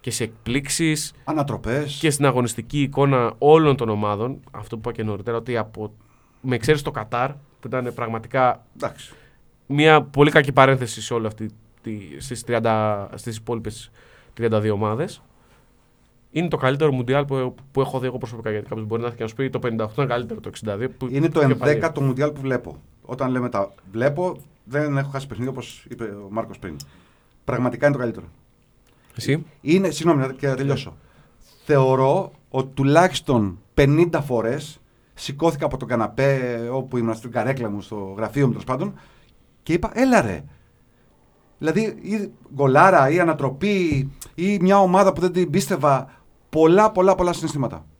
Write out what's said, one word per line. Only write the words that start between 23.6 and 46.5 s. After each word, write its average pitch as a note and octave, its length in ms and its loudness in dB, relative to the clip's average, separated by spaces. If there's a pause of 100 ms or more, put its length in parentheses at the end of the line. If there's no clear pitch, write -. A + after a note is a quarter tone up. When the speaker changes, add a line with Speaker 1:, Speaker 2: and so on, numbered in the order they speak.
Speaker 2:
βλέπω, D3 440 -2 (280)
δεν C#3+ 340 -2
έχω C#3 120 -4
χάσει C#3 160 -8
παιχνίδι, A#2+ 240 -8
όπως - 380 -14
είπε A#2 160 -12
ο G2+ 260 -12
Μάρκος A2 280 -8
πριν. E2 180 -12 (680)
Πραγματικά A#2+ 420 -2
είναι C#3+ 80 4
το C3 60 -4
καλύτερο. G#2+ 260 -6 (920)
Speaker 1:
Εσύ; D#3 280 -2 (160)
Speaker 2:
Είναι, F3+ 300 2
συγγνώμη, D3+ 360 2
να, C3 60 -6
και C3+ 140 -6
να C3+ 80 0
τελειώσω. C3+ 420 -4 (680)
Θεωρώ C3+ 680 4 (160)
ότι C3+ 260 -4
τουλάχιστον C3+ 840 2 (160)
πενήντα D3+ 480 4
φορές B2+ 580 -4 (340)
σηκώθηκα D#3 500 -2
από C3+ 120 -4
τον A#2 120 -8
καναπέ, B2 720 0 (120)
όπου C3 240 -6
ήμουν, A2+ 180 0
στην A#2 160 -12
καρέκλα A#2 400 -2
μου, G2+ 100 -6
στο G2 360 -12
γραφείο A2 280 0
μου, A#2+ 60 4
τέλος G2+ 140 -6
πάντων, D3 300 -4 (680)
και - 100 -4
είπα: E3 220 -2
"Έλα, B3 260 4
ρε". F2+ 240 -4 (1120)
Δηλαδή, D#3+ 220 0 (220)
ή G3+ 280 -4 (240)
γκολάρα, C#3+ 560 6
ή F3 100 2
ανατροπή, D3 880 0 (240)
ή G3 260 0
μια F#3+ 200 6
ομάδα F#3+ 320 4
που - 80 -4
δεν F3+ 120 0
την F3 180 0
πίστευα. C#3+ 680 0 (320)